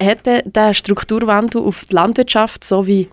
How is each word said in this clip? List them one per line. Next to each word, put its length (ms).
hat 260
denn 160
der 200
Strukturwandel 920
auf 240
die 100
Landwirtschaft, 640
so 240
wie 260